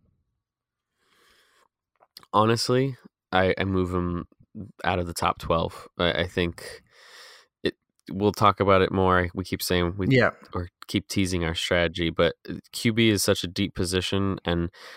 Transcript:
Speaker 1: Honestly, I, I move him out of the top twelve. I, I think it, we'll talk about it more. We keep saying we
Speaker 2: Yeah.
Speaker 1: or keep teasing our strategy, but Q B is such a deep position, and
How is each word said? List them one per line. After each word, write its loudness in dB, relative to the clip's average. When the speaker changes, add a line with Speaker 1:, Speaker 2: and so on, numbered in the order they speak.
Speaker 1:
Honestly, 2
I, 4
I -2
move 0
him -2
out 0
of -4
the -8
top -2
twelve. -4
I, 2
I -2
think -4
it, -4
we'll 0
talk 2
about 4
it 2
more. 2
We -6
keep -8
saying 0
we -4
Speaker 2:
Yeah. 4
Speaker 1:
or -6
keep -4
teasing 0
our -2
strategy, 0
but 2
Q -2
B 4
is 4
such 0
a -8
deep -4
position, -2
and 0